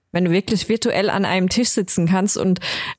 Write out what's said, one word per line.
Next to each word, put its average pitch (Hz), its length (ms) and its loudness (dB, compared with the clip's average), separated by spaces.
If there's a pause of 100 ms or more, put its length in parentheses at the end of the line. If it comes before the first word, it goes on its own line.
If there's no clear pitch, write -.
(120)
wenn 180 140 0
du 170 40 2
wirklich 190 380 0
virtuell 220 420 0
an 196 140 0
einem 185 240 0
Tisch 233 220 2
sitzen 185 360 0
kannst 190 300 2
und, 190 240 0 (380)